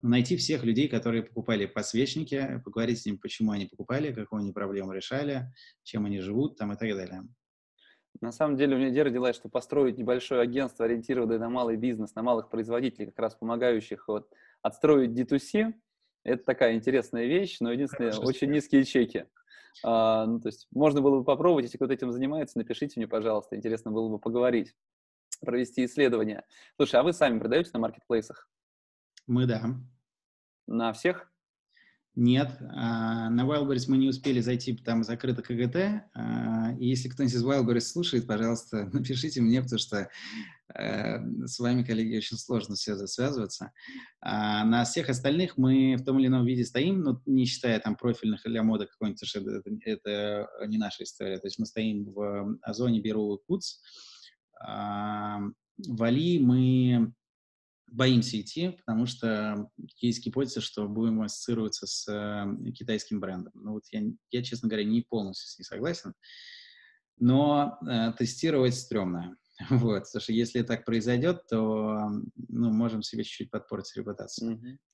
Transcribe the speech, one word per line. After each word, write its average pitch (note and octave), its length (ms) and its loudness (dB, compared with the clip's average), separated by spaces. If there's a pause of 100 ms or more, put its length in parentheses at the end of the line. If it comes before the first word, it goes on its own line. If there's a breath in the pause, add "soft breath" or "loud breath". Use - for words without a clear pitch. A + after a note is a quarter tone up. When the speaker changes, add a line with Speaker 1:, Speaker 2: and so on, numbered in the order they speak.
Speaker 1:
Найти B2 360 4
всех C3+ 260 -2
людей, A#2 260 2
которые A2+ 340 0
покупали A2 440 -2
подсвечники, C3+ 960 -2
поговорить A#2 360 -2
с - 60 -8
ними, G2+ 100 -4
почему - 340 -2
они G2+ 160 -4
покупали, C#3 460 -4
какую G#2+ 280 -6
они G2 120 -6
проблему G2 400 -4
решали, C3 600 -6 (300 loud breath)
чем G#2+ 220 -4
они G2+ 160 -4
живут A2+ 360 -2
там G#2 160 -6
и G#2 40 -10
так A2+ 180 -4
далее. F#2 280 -10 (960 soft breath)
Speaker 2:
На A#2 120 -6
самом D3 260 0
деле C#3 180 4
у B2+ 40 2
меня C3+ 100 2
идея C#3 160 2
родилась, B2 320 0
что - 120 -18
построить C3 480 2
небольшое B2 440 0
агентство, A#2+ 440 0
ориентированное A#2 540 0
на A#2 100 -2
малый A#2+ 280 0
бизнес, A2+ 380 -2
на A2 80 -6
малых A#2 260 2
производителей, A2+ 580 -2
как - 120 -16
раз A2 160 -2
помогающих A#2 720 0
вот G#2+ 220 -4 (320 soft breath)
отстроить C3 520 4
D B2 100 0
two C#3 160 2
C. A3 340 0 (500)
Это A#2+ 200 0
такая B2 320 4
интересная A#2 500 0
вещь, F3 360 0
но A#2 100 0
единственное, A#2+ 460 -2
Speaker 1:
Хорошая - 0 -
Speaker 2:
очень C3 340 0
Speaker 1:
история. - 0 -
Speaker 2:
низкие C#3+ 320 6
чеки. - 420 2 (580 loud breath)
А, A2 440 4
ну, A2+ 120 0
то A2 100 -4
есть - 220 -14
можно C#3+ 300 4
было C#3 180 6
бы B2 60 -2
попробовать, C#3+ 400 4
если - 120 -10
кто-то C3+ 160 0
этим B2+ 180 -2
занимается, C3+ 480 -2
напишите A#2+ 400 -4
мне, A2 80 -2
пожалуйста, G#2+ 480 -2
интересно A2 360 -4
было A2 180 0
бы G#2+ 100 -4
поговорить, A#2+ 560 0 (680)
провести B2 440 0
исследование. A#2 600 2 (320 soft breath)
Слушай, C3+ 240 4
а - 20 6
вы E3+ 100 4
сами B2+ 260 2
продаёте C3+ 340 0
на A#2+ 60 -4
маркетплейсах? - 680 -4 (800)
Speaker 1:
Мы, B2+ 180 2
да. A#2+ 360 -2 (840)
Speaker 2:
На A2+ 260 -2
всех? - 380 -2 (840 soft breath)
Speaker 1:
Нет, B2+ 440 4
а, A2+ 720 -2
на A#2+ 160 2
Wildberries C#3 420 0
мы C3+ 100 4
не C3+ 120 4
успели B2+ 320 0
зайти, B2 340 0
там A2+ 280 0
закрыто A#2+ 380 -2
К - 140 -8
Г A#2+ 140 0
Т. G3 440 -2
А, A2+ 640 -2
и B2 100 0
если C3 200 0
кто-нибудь B2 280 0
из A#2 100 2
Wildberries B2 360 2
слушает, C#3 460 -2
пожалуйста, A2 600 -2
<laughs> F2+ 40 -12
напишите A#2 460 -2
мне, A#2+ 220 4
потому B2+ 180 -2
что, G2+ 300 -4 (680 loud breath)
э, G#2+ 440 -4 (260)
с B2 140 -10
вами, B2 240 2
коллеги, A2+ 340 -2
очень G#2+ 200 -6
сложно G#2 380 -4
связа-, G2 320 -4
связываться. B2 640 -4 (500 loud breath)
А, G#2+ 440 0
на A#2 200 4
всех - 240 -4
остальных C#3+ 480 0
мы C3 400 6
в C3 60 -4
том C3+ 160 2
или C3 80 6
ином B2+ 180 4
виде B2 200 2
стоим, F3+ 360 0
ну, C3 240 0
не C3 200 4
считая A#2+ 340 0
там A2 160 -4
профильных A2+ 500 -2
или A2+ 140 -2
моды A2 280 2
какой-нибудь, - 340 -6
потому G2+ 240 -6
что G#2 140 -6
это, G2+ 120 -10 (140)
это, G#2+ 240 -4 (500)
это G#2+ 80 -6
не G#2+ 100 -2
наша G#2 260 -4
история. F#2+ 360 -8
То G2+ 80 -10
есть F#2+ 120 -10
мы A2 60 0
стоим G#2+ 400 -2
в G2+ 560 -4
Озоне, A2+ 400 0
Беру, G#2 460 -2
Куц. - 320 -4 (840 loud breath)
А, G#2 800 -6 (380)
в A#2 260 -4
Али D#3 360 4
мы B2+ 760 6 (760)
боимся A#2 500 4
идти, E3 280 -4 (160)
потому A2+ 200 2
что G#2+ 640 -2 (280)
есть A#2 280 0
гипотеза, B2 360 -2
что G#2+ 280 -6
будем A2 340 0
ассоциироваться G#2+ 640 -4
с, - 240 -8
э, G#2 600 -6
китайским A2 460 -4
брендом. F#2+ 360 -8
Ну G#2 180 -12
вот G#2+ 180 -8
я, A2 100 -6 (300)
я, B2 120 -4
честно A#2 260 -4
говоря, G#2+ 160 -2
не A2+ 180 2
полностью G2+ 460 -6
с - 100 -18
ней - 60 -18
согласен, D3+ 480 -8 (1080 loud breath)
но, C#3+ 600 4 (100)
э, A2+ 280 0
тестировать C3 580 2
стрёмно. F2+ 640 -4 (220)
<laughs> - 120 -14
Вот, A#2 340 2
потому - 160 -8
что - 120 -4
если A#2 300 0
так A#2 220 -4
произойдёт, B2 640 0
то, G#2+ 600 0 (400)
ну, A#2 240 2
можем A2 300 2
себе A2+ 220 -6
чуть-чуть - 260 -12
подпортить G#2+ 460 -8
репутацию. G#2 520 -8
Speaker 2:
Мгм. A#2+ 300 -10 (140)